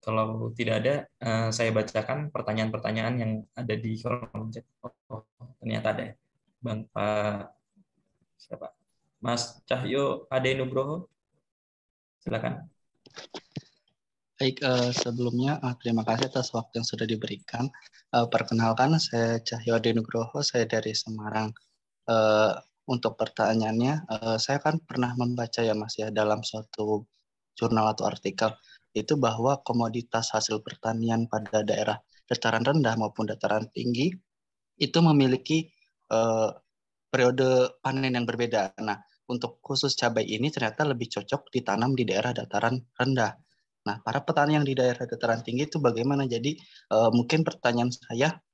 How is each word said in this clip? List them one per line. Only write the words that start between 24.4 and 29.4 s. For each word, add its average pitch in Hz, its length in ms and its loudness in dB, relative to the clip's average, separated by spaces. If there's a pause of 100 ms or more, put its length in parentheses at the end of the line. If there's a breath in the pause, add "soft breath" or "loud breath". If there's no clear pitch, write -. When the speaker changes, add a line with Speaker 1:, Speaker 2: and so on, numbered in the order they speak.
Speaker 2:
saya 139 180 0
kan 156 240 0
pernah 123 320 -2
membaca 120 480 -2
ya, 110 160 2
Mas, 107 160 -6
ya, 107 160 -4
dalam 107 320 0
suatu 107 640 -4 (480)
jurnal 110 400 2
atau 98 140 -2
artikel, 101 420 -2 (480 soft breath)
itu 110 160 0
bahwa 123 480 0